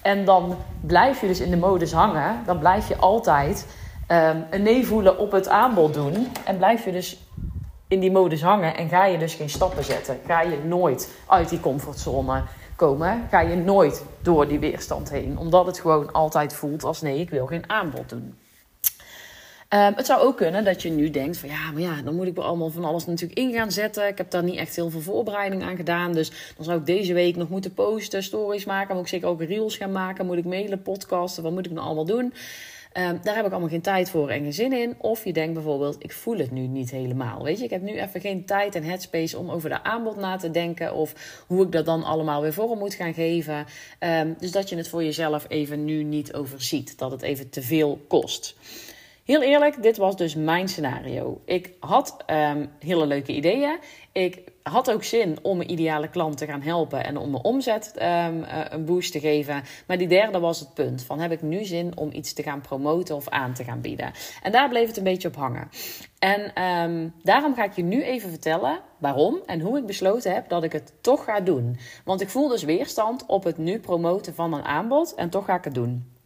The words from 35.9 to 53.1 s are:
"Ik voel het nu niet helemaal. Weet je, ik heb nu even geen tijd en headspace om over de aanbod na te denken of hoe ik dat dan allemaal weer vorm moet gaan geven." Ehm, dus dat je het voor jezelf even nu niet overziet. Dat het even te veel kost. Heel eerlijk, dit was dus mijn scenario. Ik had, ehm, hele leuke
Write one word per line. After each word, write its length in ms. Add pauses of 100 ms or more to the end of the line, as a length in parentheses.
"Ik 120
voel 260
het 140
nu 160
niet 240
helemaal. 520
Weet 140
je, 60
ik 60
heb 120
nu 180
even 220
geen 240
tijd 300
en 80
headspace 540
om 120
over 200
de 140
aanbod 320
na 200
te 160
denken 420
of 540
hoe 180
ik 60
dat 140
dan 180
allemaal 380
weer 120
vorm 260
moet 140
gaan 200
geven." 520 (340)
Ehm, 400
dus 120
dat 180
je 60
het 140
voor 140
jezelf 440
even 380
nu 180
niet 300
overziet. 640
Dat 140
het 100
even 280
te 120
veel 460
kost. 480 (680)
Heel 180
eerlijk, 420
dit 140
was 180
dus 200
mijn 320
scenario. 800
Ik 340
had, 460
ehm, 400 (140)
hele 260
leuke 260